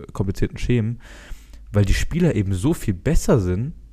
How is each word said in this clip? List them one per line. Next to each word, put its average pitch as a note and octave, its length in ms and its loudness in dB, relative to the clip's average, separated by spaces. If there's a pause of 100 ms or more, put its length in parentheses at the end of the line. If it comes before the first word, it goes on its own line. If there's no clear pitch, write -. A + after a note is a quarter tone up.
(120)
komplizierten - 460 -2
Schemen, A#2 420 -2 (720)
weil G#2 140 4
die - 80 4
Spieler E3 400 2
eben G2 180 0
so G#2+ 220 0
viel - 180 -4
besser C#3+ 480 2
sind F#2+ 320 -2 (200)